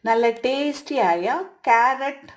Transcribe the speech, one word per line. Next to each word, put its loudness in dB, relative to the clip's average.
നല്ല 2
ടേസ്റ്റിയായ -2
ക്യാരറ്റ് 0